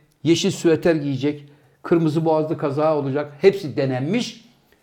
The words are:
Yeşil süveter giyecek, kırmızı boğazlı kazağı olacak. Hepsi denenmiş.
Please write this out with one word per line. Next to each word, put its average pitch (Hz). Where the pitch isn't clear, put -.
Yeşil 165
süveter 165
giyecek, 143
kırmızı 165
boğazlı 156
kazağı 151
olacak. 143
Hepsi 185
denenmiş. 139